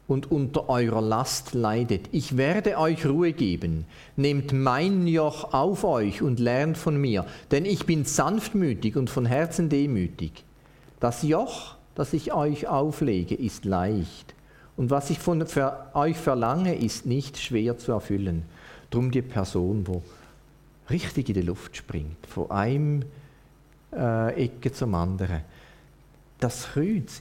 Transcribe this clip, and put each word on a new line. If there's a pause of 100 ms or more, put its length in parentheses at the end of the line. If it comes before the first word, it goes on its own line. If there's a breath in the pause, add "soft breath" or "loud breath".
und
unter
eurer
Last
leidet.
Ich
werde
euch
Ruhe
geben. (320 loud breath)
Nehmt
mein
Joch
auf
euch
und
lernt
von
mir, (240 loud breath)
denn
ich
bin
sanftmütig
und
von
Herzen
demütig. (540 loud breath)
Das
Joch, (180)
das
ich
euch
auflege,
ist
leicht. (440 loud breath)
Und
was
ich
von,
für
euch
verlange,
ist
nicht
schwer
zu
erfüllen." (440 loud breath)
Drum
die
Person,
die (880 loud breath)
richtig
in
die
Luft
springt,
von
einem, (880 loud breath)
äh,
Ecke
zum
anderen. (1000 loud breath)
Das
Kreuz